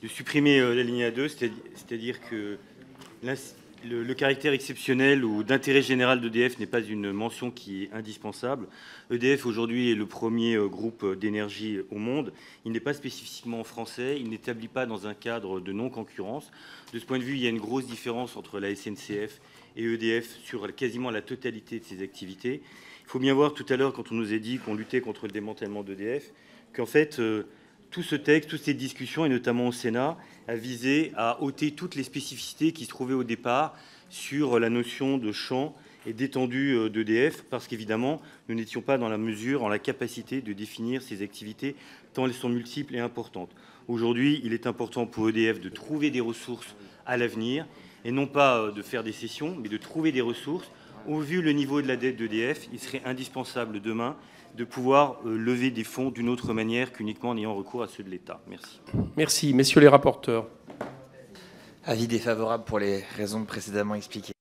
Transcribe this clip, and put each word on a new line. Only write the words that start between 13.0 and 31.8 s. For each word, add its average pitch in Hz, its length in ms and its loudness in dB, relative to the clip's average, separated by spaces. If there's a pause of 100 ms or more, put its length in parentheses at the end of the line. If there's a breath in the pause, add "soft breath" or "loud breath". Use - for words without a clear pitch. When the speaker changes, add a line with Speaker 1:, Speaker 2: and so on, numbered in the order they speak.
Speaker 1:
français, 120 560 -6
il 117 100 -6
n'établit 113 380 -8
pas 127 180 -4
dans 104 220 -8
un 107 60 -8
cadre 101 480 -6
de 92 100 -8
non-concurrence. 113 800 -8 (420 soft breath)
De 117 60 -6
ce 113 60 -16
point 131 140 -2
de 123 40 -4
vue, 135 120 -4
il 131 60 -2
y 123 60 2
a - 20 4
une 113 100 -2
grosse 120 260 -2
différence 117 500 -6
entre 101 240 -10
la 98 100 -4
S 101 160 -6
N 104 120 -8
C 104 300 -6
F - 120 -16 (360 soft breath)
et 113 100 -4
E 117 120 0
D 113 240 2
F 117 60 -12 (180)
sur 104 300 -8
quasiment 123 340 -4
la 107 140 -4
totalité 117 560 -8
de - 40 -16
ses 95 200 -10
activités. 98 580 -6 (440 soft breath)
Il - 40 -20
faut - 80 -4
bien 135 160 6
voir 143 220 6
tout 120 140 -10
à 131 60 4
l'heure, 135 160 4
quand 117 200 -8
on 113 40 -4
nous 110 160 0
a 110 60 2
dit 117 220 -4
qu'on 107 160 -6
luttait 113 260 -2
contre 110 240 -8
le 104 60 -6
démantèlement 104 500 -6
d'E 98 140 -8
D 110 240 -4
F, - 120 -18 (420 soft breath)
qu'en 120 120 -2
fait, 151 340 2
euh, 110 280 0 (420 soft breath)
tout 175 140 -8
ce 156 120 -2
texte, 151 360 4
toutes 156 100 -6
ces 143 140 0
discussions, 131 500 -4
et 147 40 4
notamment 123 380 2
au 120 40 2
Sénat, 123 440 0 (320 soft breath)
a 117 80 -4
visé 127 600 0
à 117 260 0
ôter 147 300 -2
toutes 175 240 -8